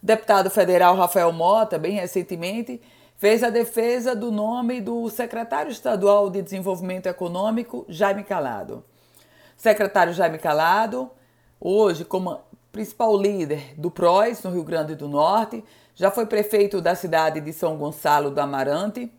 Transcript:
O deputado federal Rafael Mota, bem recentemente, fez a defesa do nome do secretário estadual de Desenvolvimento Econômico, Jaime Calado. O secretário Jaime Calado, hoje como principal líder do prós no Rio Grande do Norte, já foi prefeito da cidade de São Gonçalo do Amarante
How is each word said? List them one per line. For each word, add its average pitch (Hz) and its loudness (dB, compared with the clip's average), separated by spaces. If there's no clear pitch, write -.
O - -6
deputado 202 4
federal 180 6
Rafael 175 4
Mota, 180 2
bem 165 -4
recentemente, 190 -6
fez 214 4
a 240 0
defesa 233 -2
do 226 -6
nome 233 -4
do 233 -6
secretário 233 -6
estadual 202 2
de 190 -6
Desenvolvimento 185 -6
Econômico, 196 -4
Jaime 196 -2
Calado. 127 -6
O - -20
secretário 196 2
Jaime 160 0
Calado, 202 0
hoje 185 2
como 180 -4
principal 220 0
líder 175 -2
do 160 -6
prós 196 2
no 185 -6
Rio 180 -4
Grande 156 -4
do 147 -12
Norte, 202 0
já 196 2
foi 233 -2
prefeito 208 0
da 175 2
cidade 160 0
de 151 -10
São 156 -4
Gonçalo 147 0
do 139 -2
Amarante 147 -4